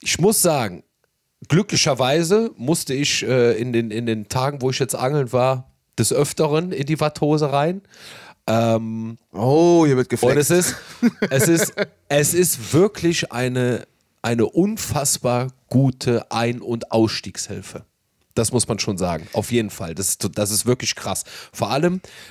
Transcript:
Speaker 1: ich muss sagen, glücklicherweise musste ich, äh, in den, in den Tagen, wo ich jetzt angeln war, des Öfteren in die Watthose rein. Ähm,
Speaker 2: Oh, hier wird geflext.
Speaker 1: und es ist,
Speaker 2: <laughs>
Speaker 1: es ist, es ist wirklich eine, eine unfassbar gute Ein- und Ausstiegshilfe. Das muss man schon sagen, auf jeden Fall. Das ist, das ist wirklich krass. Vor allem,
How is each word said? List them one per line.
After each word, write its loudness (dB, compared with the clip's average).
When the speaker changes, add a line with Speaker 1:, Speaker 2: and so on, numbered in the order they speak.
Speaker 1:
ich -2
muss 2
sagen, 0
glücklicherweise 2
musste -2
ich, -2
äh, 4
in -4
den, 0
in -6
den -4
Tagen, -2
wo 0
ich -6
jetzt -2
angeln -2
war, 0
des 2
Öfteren 0
in -4
die -2
Watthose 0
rein. 0
Ähm, 0
Speaker 2:
Oh, 4
hier 4
wird 0
geflext. 2
Speaker 1:
und 4
es 0
ist, 2
Speaker 2:
<laughs> 0
Speaker 1:
es 2
ist, 2
es 2
ist 0
wirklich 2
eine, -2
eine 2
unfassbar -2
gute 0
Ein- -2
und -8
Ausstiegshilfe. -4
Das 0
muss 0
man -4
schon -4
sagen, -4
auf -4
jeden 0
Fall. -10
Das -4
ist, -4
das -2
ist -2
wirklich -2
krass. -6
Vor -4
allem, 0